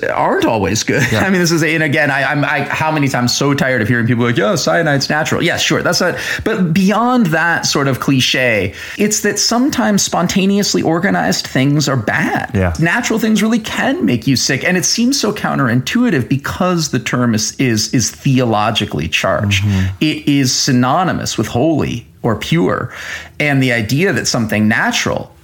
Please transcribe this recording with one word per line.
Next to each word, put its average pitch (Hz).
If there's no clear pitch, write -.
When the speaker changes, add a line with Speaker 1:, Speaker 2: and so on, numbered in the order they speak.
Speaker 1:
aren't 220
always 104
good. 123
<laughs> -
Speaker 2:
Yeah. 110
Speaker 1:
I 190
mean, 185
this 170
is, 165
and 160
again, 147
I, 139
I'm, 143
I, 147
how 156
many 143
times 123
so 143
tired 131
of 107
hearing 117
people 117
like, 120
"Yeah, 196
cyanide's 156
natural." 151
Yeah, 160
sure, -
that's 165
not, 180
but 190
beyond 214
that 160
sort 139
of 131
cliche, 123
it's 214
that 202
sometimes 226
spontaneously 190
organized 175
things 143
are 135
bad. 156
Speaker 2:
Yeah. 92
Speaker 1:
Natural 220
things 220
really 220
can 254
make 117
you 131
sick, 127
and 151
it 170
seems 240
so 208
counterintuitive 143
because 170
the 131
term 123
is, -
is, 117
is 120
theologically 107
charged. 101
Speaker 2:
Mm-hmm. 95
Speaker 1:
It 151
is 139
synonymous 127
with 107
holy 120
or -
pure. -
And 143
the 127
idea 123
that 117
something 107
natural, 156